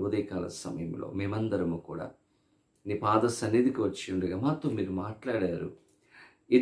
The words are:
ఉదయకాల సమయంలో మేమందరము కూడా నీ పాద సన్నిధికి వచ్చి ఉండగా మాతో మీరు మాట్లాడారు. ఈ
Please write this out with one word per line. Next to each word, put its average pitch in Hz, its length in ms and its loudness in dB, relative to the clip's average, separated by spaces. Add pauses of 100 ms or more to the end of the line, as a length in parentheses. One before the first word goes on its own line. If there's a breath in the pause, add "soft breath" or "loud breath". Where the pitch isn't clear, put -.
ఉదయకాల 92 420 -2
సమయంలో 82 600 -6 (100)
మేమందరము 98 580 0 (120)
కూడా 82 180 -8 (800)
నీ 101 160 -2
పాద 110 240 6
సన్నిధికి 117 540 2
వచ్చి 95 340 -2
ఉండగా 90 300 0
మాతో 156 260 0
మీరు 98 220 -2
మాట్లాడారు. 95 760 -2 (840 soft breath)
ఈ - 120 10